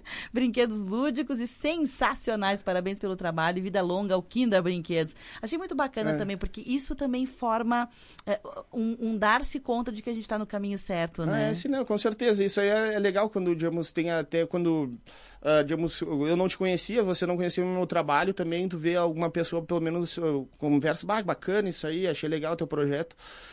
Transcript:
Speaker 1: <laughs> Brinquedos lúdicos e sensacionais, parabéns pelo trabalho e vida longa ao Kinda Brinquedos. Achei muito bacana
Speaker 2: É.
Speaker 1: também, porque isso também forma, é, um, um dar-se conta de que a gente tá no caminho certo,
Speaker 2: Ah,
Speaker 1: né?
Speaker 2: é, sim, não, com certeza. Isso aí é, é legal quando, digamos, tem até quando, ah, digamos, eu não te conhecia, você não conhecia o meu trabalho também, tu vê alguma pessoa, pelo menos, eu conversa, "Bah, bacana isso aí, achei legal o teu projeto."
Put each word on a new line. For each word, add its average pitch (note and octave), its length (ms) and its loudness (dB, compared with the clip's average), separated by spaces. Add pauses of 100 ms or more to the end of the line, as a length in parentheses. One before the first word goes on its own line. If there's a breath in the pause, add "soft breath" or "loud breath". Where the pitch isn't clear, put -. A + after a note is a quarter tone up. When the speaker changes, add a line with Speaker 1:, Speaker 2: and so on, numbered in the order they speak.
Speaker 1:
<laughs> - 260 -12
Brinquedos A#3+ 460 2
lúdicos A#3 640 0
e B3 60 -2
sensacionais, A#3 1160 0
parabéns F#3 360 -2
pelo F#3+ 180 -4
trabalho E3+ 420 0
e F#3+ 40 -2
vida F#3+ 180 0
longa F#3 340 0
ao F3+ 80 2
Kinda A3+ 380 2
Brinquedos. E3 540 0 (260 loud breath)
Achei A3+ 160 -4
muito F4+ 180 -6
bacana C4 380 -2
Speaker 2:
É. G3+ 40 0
Speaker 1:
também, G3 200 -2
porque - 240 -6
isso C4+ 340 -2
também C4 300 -2
forma, A#3 640 0 (380 loud breath)
é, G3+ 120 0 (340)
um, A3+ 280 -2
um A3+ 160 -2
dar-se A3+ 440 2
conta A#3+ 320 -2
de G#3 100 -8
que A#3+ 80 -6
a A#3 40 -2
gente A3 140 -8
tá G#3+ 100 -2
no G#3+ 80 -6
caminho G3+ 300 -4
certo, E3+ 460 -2
Speaker 2:
Ah, E3 40 0
Speaker 1:
né? D#3 240 2
Speaker 2:
é, - 40 -2
sim, F3 140 -4
não, C4+ 160 0
com G#3 120 0
certeza. G#3+ 480 2
Isso G3 160 0
aí G3+ 80 4
é, G#3+ 260 2
é G#3 40 0
legal G3+ 320 2
quando, F3+ 240 2
digamos, E3 380 -2
tem E3+ 180 0
até E3 360 2
quando, D#3+ 460 2 (480 loud breath)
ah, D3+ 220 6
digamos, D#3+ 380 -2
eu D#3+ 360 0
não F#3 120 4
te - 100 -6
conhecia, F#3+ 460 2
você F#3 220 0
não F3+ 100 0
conhecia F3+ 280 0
o F#3 40 0
meu F#3 180 0
trabalho E3 480 2
também, F3 340 -2
tu F3 80 -8
vê E3+ 200 2
alguma E3+ 340 2
pessoa, E3+ 320 -2
pelo E3 180 0
menos, E3 360 -2
eu D3 320 0 (100)
conversa, D3 480 2
"Bah, G#3+ 160 0
bacana F#3+ 460 0
isso D#3 180 -6
aí, F3 220 -2
achei D#3 200 -2
legal D#3 260 -2
o - 20 -4
teu E3 100 -2
projeto." D3 480 0 (380 loud breath)